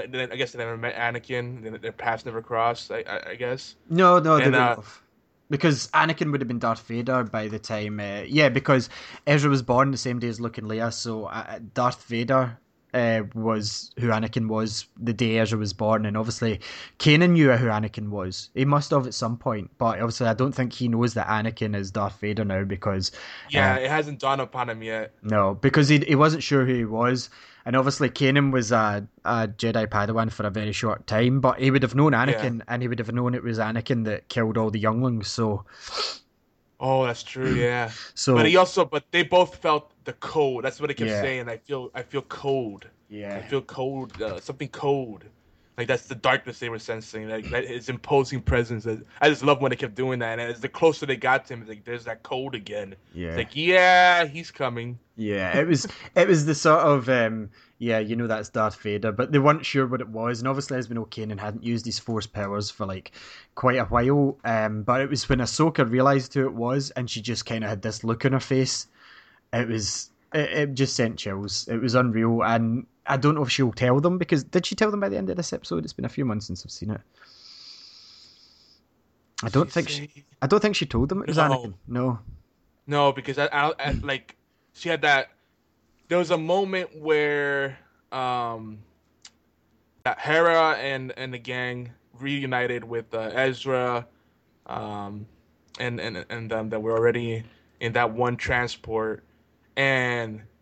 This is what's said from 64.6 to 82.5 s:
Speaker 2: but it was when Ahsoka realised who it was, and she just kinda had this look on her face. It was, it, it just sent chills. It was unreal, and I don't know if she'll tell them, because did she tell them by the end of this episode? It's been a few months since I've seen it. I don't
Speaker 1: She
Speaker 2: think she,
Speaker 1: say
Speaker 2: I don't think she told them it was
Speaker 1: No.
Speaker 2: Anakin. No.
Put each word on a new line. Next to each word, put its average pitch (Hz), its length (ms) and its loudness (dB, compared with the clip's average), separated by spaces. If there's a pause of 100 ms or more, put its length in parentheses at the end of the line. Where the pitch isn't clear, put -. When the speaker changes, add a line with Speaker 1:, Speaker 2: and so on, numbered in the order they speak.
Speaker 2:
but 123 180 2
it 135 80 -2
was - 180 -4
when 131 120 2
Ahsoka 147 500 2
realised 131 460 2
who 135 100 2
it - 80 -4
was, 131 380 -4
and 120 180 -6
she 113 100 -8
just 110 280 -6
kinda 110 200 -4
had 107 140 -4
this 110 220 -6
look 113 220 -2
on 131 80 4
her 131 60 0
face. - 460 0 (680)
It 117 160 -2
was, 110 440 -6 (240)
it, 151 160 0
it 143 240 -2
just 135 200 0
sent 113 220 0
chills. 98 500 -6
It 113 100 -2
was 117 180 0
unreal, 113 480 2
and 117 420 0 (200)
I 139 120 0
don't 147 180 4
know 151 80 0
if 123 80 -2
she'll 127 220 2
tell 127 260 4
them, 175 180 2
because 160 280 0
did 180 200 0
she 202 100 -6
tell 214 140 2
them 202 120 -2
by 196 80 -2
the 196 80 -2
end 190 120 -4
of 185 80 -4
this 175 160 -6
episode? 170 300 -6
It's - 100 -10
been - 120 -8
a 127 40 -6
few - 160 -4
months 107 220 -4
since 92 180 -10
I've - 60 -16
seen - 180 -8
it. 107 120 -6 (2500)
I 117 60 -6
don't 147 180 2
Speaker 1:
She - 40 -16
Speaker 2:
think 165 180 -2
she, 147 60 -6 (200)
Speaker 1:
say 143 80 -20 (180)
Speaker 2:
I - 60 0
don't 208 140 4
think 208 140 2
she 170 100 -2
told 127 240 0
them 190 120 -4
it - 60 -6
was 147 100 0
Speaker 1:
No. 160 60 4
Speaker 2:
Anakin. 123 300 0 (140)
No. 123 320 -2 (680)